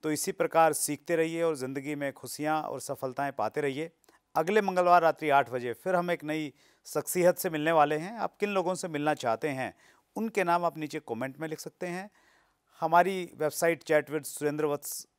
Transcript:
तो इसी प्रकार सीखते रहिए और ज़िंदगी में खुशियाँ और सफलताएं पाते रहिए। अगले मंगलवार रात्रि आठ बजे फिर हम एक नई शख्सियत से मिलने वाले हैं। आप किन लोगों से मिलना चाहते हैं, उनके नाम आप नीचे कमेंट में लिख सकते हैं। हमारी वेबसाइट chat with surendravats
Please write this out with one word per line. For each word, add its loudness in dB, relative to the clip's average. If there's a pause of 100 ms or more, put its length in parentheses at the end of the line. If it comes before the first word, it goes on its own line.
तो 0
इसी -2
प्रकार 4
सीखते -2
रहिए 0
और 0
ज़िंदगी -6
में -4
खुशियाँ -4
और -6
सफलताएं -6
पाते -2
रहिए। -4 (440)
अगले 2
मंगलवार 8
रात्रि 2
आठ 4
बजे -4
फिर -2
हम 0
एक -4
नई -4 (320)
शख्सियत 2
से -4
मिलने 0
वाले 4
हैं। -6
आप -6
किन -2
लोगों 0
से -8
मिलना -2
चाहते -2
हैं, -6 (420)
उनके -4
नाम 0
आप -2
नीचे -8
कमेंट -8
में -8
लिख -8
सकते -12
हैं। -10 (680)
हमारी 2
वेबसाइट -2
chat 2
with -8
surendravats -4 (120)